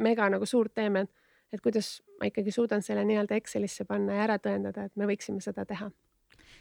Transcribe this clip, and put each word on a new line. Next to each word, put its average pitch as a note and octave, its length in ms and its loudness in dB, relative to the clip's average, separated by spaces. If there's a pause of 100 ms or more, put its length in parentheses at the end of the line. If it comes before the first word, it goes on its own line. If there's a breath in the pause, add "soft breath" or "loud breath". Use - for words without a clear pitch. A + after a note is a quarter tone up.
mega A3 280 4
nagu G3 160 0
suurt A3+ 280 2
teeme, G3+ 300 2 (460)
et G#3 120 -8
kuidas A3 340 0 (220)
ma G#3 80 0
ikkagi G3+ 240 -2
suudan A3 320 2
selle G#3 240 0
nii-öelda G#3 300 2
Excelisse - 500 -4
panna G3+ 280 0
ja G#3 100 2
ära G#3+ 160 2
tõendada, G3+ 460 -2
et - 80 -20
me G3+ 120 0
võiksime G3 360 -4
seda G3+ 240 -6
teha. G3+ 220 -8 (720 soft breath)